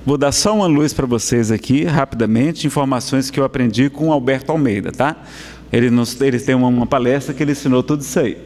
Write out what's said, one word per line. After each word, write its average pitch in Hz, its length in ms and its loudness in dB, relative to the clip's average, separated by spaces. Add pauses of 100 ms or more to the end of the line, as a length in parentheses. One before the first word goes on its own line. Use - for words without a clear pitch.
Vou 139 140 2
dar 139 140 2
só 208 240 2
uma 202 100 2
luz 151 260 2
pra 147 140 -2
vocês 117 460 0
aqui, 127 320 0
rapidamente, 135 800 0
informações 135 640 -2
que - 100 -4
eu 139 40 2
aprendi 131 480 0
com 160 200 -2
Alberto 131 400 -2
Almeida, 123 400 0
tá? 147 240 -2 (560)
Ele 120 180 4
nos, 117 320 0
ele 131 180 2
tem 131 160 0
uma, 127 120 4
uma 120 200 2
palestra 135 460 0
que 139 100 -2
ele 147 80 0
ensinou 131 320 2
tudo 147 180 -2
isso - 180 -4
aí. 123 260 0